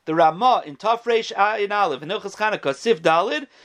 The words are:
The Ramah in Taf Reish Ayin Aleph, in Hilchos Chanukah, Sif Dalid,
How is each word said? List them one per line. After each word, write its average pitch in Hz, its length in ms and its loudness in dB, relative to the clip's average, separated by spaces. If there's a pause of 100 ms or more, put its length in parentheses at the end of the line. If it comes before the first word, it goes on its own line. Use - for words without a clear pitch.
The 160 100 -4
Ramah 175 500 4
in 147 100 -14
Taf 226 280 -2
Reish 226 300 0
Ayin 208 380 0
Aleph, 180 300 0
in 151 80 -10
Hilchos 202 260 -8
Chanukah, 202 380 -2
Sif 226 280 0
Dalid, 190 440 0 (200)